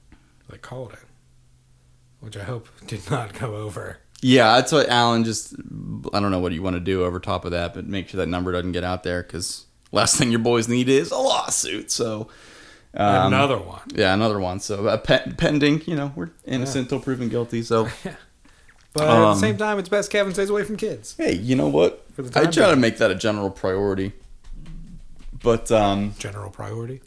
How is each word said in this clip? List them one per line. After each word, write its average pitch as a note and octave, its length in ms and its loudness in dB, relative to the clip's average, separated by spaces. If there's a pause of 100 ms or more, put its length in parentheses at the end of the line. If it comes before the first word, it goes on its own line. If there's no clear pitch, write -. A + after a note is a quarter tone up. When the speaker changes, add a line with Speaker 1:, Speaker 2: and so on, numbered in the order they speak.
(480)
Speaker 1:
that - 140 -20
called B2 320 -14
it, - 60 -20 (1200)
which A2 180 -16
I G2+ 60 -10
hope A2+ 240 -10 (100)
<laughs> - 80 -20
did G2+ 240 -10
not A#2 280 -4
go A2 180 -6
over. G#2+ 420 -10 (240)
Speaker 2:
Yeah, B2 340 8
that's C3+ 160 2
what D3 160 4
Alan A#2 360 4
just, A2+ 300 -6 (600)
I G2+ 60 0
don't G2+ 100 0
know F#2 80 0
what F2+ 140 -2
you E2 100 -4
wanna F2+ 180 -4
do F#2 240 -2
over F2+ 160 -4
top F#2+ 240 -4
of F2+ 60 -6
that, E2+ 240 -4
but F2+ 120 -10
make F#2 220 -6
sure G2 100 -8
that E2+ 100 -2
number F2+ 240 -4
doesn't F2+ 200 -4
get F2 120 -4
out F2+ 180 -4
there, F2 200 -4
'cause - 440 -10 (260)
last G#2+ 240 4
thing B2+ 140 2
your A#2 100 2
boys A#2 280 2
need B2 200 2
is C#3+ 220 4
a C4 80 -2
lawsuit. - 720 -2
So, A2 380 -4 (680)
um, G2 400 4
Speaker 1:
Another C3+ 240 2
one. F2 220 -12 (140)
Speaker 2:
Yeah, F#2+ 200 4
another G#2+ 260 2
one. F#2 200 -2
So, G#2 260 -4
uh, G#2+ 100 2
pe-, C3 400 2
pending, D3+ 500 2
you F3 80 -4
know, C#3+ 220 -4
we're E3+ 140 -10 (160)
innocent C3 400 -4
Speaker 1:
Yeah. - 40 -16
Speaker 2:
till C3+ 100 -2
proven B2+ 280 -4
guilty. A#2 340 -4
So, A2+ 340 0
Speaker 1:
<laughs> - 80 -18
Yeah. F3 100 -10 (800)
But D3+ 160 0
at - 100 8
the A2 60 8
Speaker 2:
um, G#2 120 6
Speaker 1:
same G#3 200 2
time, G#3+ 200 -2
it's F3+ 120 -8
best G3+ 200 0
Kevin G3 220 0
stays G3 160 -2
away G#3 160 0
from G#3+ 140 -6
kids. E3+ 400 -8
Speaker 2:
hey, D#4+ 160 0
you A2+ 200 0
know C#3+ 140 2
what? D#3 460 2
Speaker 1:
For C#3 80 -10
the B2 160 -10
Speaker 2:
I D3+ 60 6
Speaker 1:
time E3+ 80 2
Speaker 2:
try A3+ 120 6
to F#3 80 6
Speaker 1:
being. C3+ 80 6
Speaker 2:
make A2 160 4
that A2+ 140 4
a F#2+ 40 2
general G2+ 360 0
priority. F#2+ 640 -2 (1300)
But, A#2 280 2
um, G2+ 480 2
Speaker 1:
General G2+ 320 -10
priority? A#2 560 -10